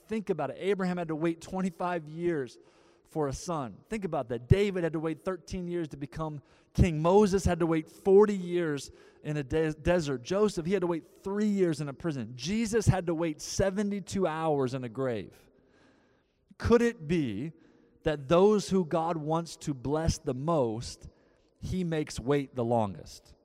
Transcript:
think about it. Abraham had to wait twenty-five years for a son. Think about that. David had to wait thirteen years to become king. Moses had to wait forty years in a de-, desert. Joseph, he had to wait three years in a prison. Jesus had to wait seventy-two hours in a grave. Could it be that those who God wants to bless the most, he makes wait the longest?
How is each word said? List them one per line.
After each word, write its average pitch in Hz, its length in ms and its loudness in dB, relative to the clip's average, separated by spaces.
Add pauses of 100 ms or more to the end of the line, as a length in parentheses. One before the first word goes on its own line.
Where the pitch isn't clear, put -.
think 220 220 -4
about 147 220 -2
it. - 60 -12
Abraham 185 380 0
had 175 140 -4
to 160 80 -4
wait 165 240 0
twenty-five 180 680 -4
years 160 500 -4 (520)
for 151 180 -2
a 131 60 -4
son. 139 400 -6 (160)
Think 208 160 -6
about 143 240 -4
that. 120 180 -6
David 190 380 2
had 160 80 -2
to 160 80 -4
wait 160 240 -6
thirteen 185 420 -6
years 175 220 -4
to 143 80 -14
become 151 440 -8 (320)
king. 160 280 4
Moses 190 420 6
had 175 160 0
to 170 60 2
wait 160 240 0
forty 208 440 6
years 175 560 -2 (320)
in 151 140 -6
a 147 80 -2
de-, 156 300 0
desert. 147 500 0
Joseph, 196 420 0
he 175 60 0
had 196 100 2
to 175 60 2
wait 170 160 -2 (220)
three 208 240 0
years 175 320 2
in 147 80 -4
a 131 40 -10
prison. 127 440 -6
Jesus 208 500 0
had 185 200 2
to 175 60 0
wait 160 280 -4
seventy-two 196 840 -2
hours 156 480 0
in 127 120 -6
a 120 40 -8
grave. 117 440 -4 (1200)
Could 233 240 4
it 233 240 -2
be 147 460 -2 (520)
that 147 260 -4
those 196 400 6
who 190 160 2
God 165 320 -2
wants 160 400 -4
to 156 160 -6
bless 147 460 -2
the 143 140 -4
most, 127 760 -2 (500)
he 185 240 -4
makes 160 360 -4
wait 135 360 -2
the 123 80 -2
longest? 113 680 -2 (120)